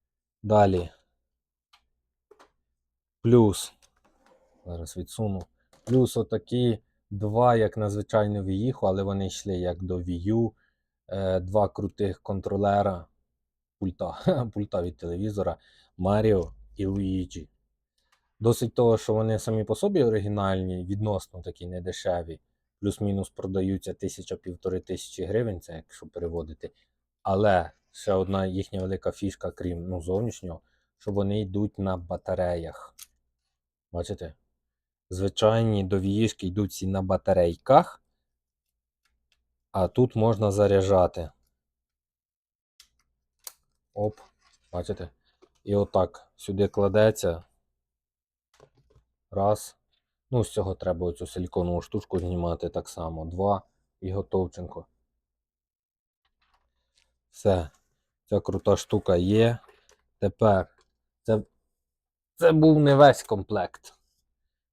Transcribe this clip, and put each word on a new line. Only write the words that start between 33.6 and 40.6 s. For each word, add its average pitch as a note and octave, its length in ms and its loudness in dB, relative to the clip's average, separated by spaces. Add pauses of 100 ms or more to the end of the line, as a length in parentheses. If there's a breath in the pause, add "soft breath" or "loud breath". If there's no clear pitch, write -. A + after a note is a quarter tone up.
Бачите? F2 420 -8 (760)
Звичайні G#2+ 760 2
довіїшки G2 640 0
йдуть F#2+ 240 -2
всі - 160 -8
на F#2+ 140 -2
батарейках, F#2 1000 2 (1700)
а F#2 160 0
тут B2 280 2
можна A2 360 2
заряджати. F#2+ 800 4 (2500)